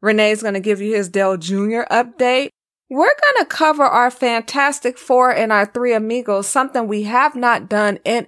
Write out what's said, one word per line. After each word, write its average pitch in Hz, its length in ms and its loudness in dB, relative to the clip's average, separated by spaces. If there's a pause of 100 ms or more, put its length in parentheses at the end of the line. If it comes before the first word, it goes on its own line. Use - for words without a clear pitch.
Renee's 214 400 2
gonna 196 180 -4
give 202 220 -2
you 214 120 -4
his 196 140 -2
Dale 190 300 0
Junior 202 520 -4
update. 247 600 0 (400)
We're 349 340 2
gonna 523 220 2
cover 302 380 2
our 247 260 2
Fantastic 247 880 -2
Four 254 360 2
and 220 160 0
our 208 140 4
Three 240 300 -2
Amigos, 214 520 -2
something 262 420 -2
we 208 160 -4
have 254 300 0
not 233 360 -2
done 104 340 0
in 233 240 -2